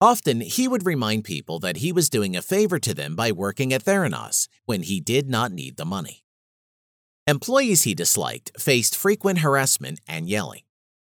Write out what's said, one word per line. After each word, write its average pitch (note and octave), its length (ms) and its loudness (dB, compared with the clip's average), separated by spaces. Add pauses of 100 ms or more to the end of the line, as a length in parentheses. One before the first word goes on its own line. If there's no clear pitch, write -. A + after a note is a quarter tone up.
Often, D#3+ 400 4
he B3+ 260 -2
would A#3+ 180 0
remind A2 380 0
people D#2+ 360 -8
that F2+ 180 -4
he D#3+ 140 -2
was E3+ 180 2
doing G2+ 260 0
a F2 60 -4
favor F#3 380 2
to G#2+ 140 -2
them C#2+ 220 -6
by A2+ 160 0
working G2 400 -2
at C3 120 0
Theranos D3 640 0 (180)
when G2+ 180 -2
he F#2+ 160 -2
did C3 300 0
not A#2 220 0
need C2+ 260 -12
the D2 80 -6
money. - 380 -8 (1040)
Employees A3 560 2
he A2 100 2
disliked D2+ 680 -2
faced B2 360 2
frequent G3 440 2
harassment C3+ 680 0
and D#2+ 200 -8
yelling. F#2 360 -4 (500)